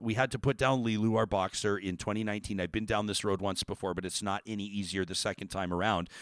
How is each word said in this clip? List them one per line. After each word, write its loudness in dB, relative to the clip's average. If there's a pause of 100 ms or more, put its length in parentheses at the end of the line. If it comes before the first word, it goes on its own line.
we 0
had 2
to -4
put 2
down 4
Lilu, 4
our 4
boxer, 2
in -2
twenty -2
nineteen. -2
I've -2
been -2
down 2
this -2
road 2
once 0
before, -2
but -2
it's -4
not -2
any -2
easier -2
the -4
second -2
time -2
around." 2 (120)